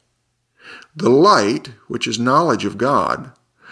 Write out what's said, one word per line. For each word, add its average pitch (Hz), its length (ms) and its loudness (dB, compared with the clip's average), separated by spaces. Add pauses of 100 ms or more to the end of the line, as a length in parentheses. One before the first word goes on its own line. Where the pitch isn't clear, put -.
(960)
The 151 140 -2
light, 135 600 2 (160)
which 117 200 -8
is 113 120 -6
knowledge 127 460 0
of 101 120 -6
God, 104 560 -2 (380)